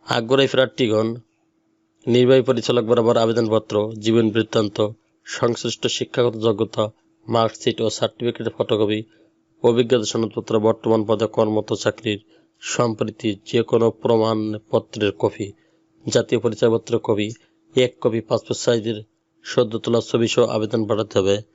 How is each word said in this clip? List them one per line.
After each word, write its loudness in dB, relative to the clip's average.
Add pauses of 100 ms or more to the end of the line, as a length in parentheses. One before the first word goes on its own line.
আগ্রহী 2
প্রার্থীগণ 0 (960)
নির্বাহী 6
পরিচালক 0
বরাবর 2
আবেদনপত্র, 0 (280)
জীবন 4
বৃত্তান্ত, -2 (480)
সংশ্লিষ্ট -4
শিক্ষাগত -2 (100)
যোগ্যতা, 0 (420)
মার্কশিট 0
ও 0
সার্টিফিকেটের -4
ফটোকপি, 0 (640)
অভিজ্ঞতা 4
সনদপত্র, -4
বর্তমান 2
পদে 0
কর্মরত 0 (120)
চাকরির -4 (420)
সম্প্রতি -2 (160)
যে 0
কোনো 2 (140)
প্রমাণপত্রের -2
কপি, -4 (600)
জাতীয় 0
পরিচয়পত্রের 0
কপি, -2 (480)
এক 2
কপি 0
পাসপোর্ট -4
সাইজের -2 (460)
সদ্য 0
তোলা 0
ছবি 0
সহ 2 (100)
আবেদন -2
পাঠাতে -2
হবে। 2 (180)